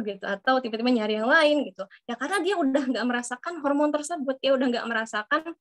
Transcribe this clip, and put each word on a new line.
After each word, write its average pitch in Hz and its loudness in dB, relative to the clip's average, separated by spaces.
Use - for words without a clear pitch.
gitu, 196 -8
atau 254 0
tiba-tiba 233 -2
nyari 214 2
yang 226 0
lain 294 4
gitu? - -14
Ya 240 -6
karena 339 -2
dia 381 0
udah 277 2
nggak 233 -2
merasakan 247 -4
hormon 294 2
tersebut, 294 -4
dia 269 2
udah 262 2
nggak 233 -2
merasakan 226 -2